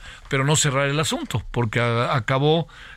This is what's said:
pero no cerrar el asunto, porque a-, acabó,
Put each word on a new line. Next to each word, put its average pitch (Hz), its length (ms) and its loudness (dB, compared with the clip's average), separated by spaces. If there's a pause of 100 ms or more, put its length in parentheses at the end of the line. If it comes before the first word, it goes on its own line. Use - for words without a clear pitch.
(280)
pero 135 160 0
no 151 100 4
cerrar 139 360 2
el 147 100 0
asunto, 233 500 -4
porque 120 300 0
a-, 120 340 0
acabó, 143 540 2 (280)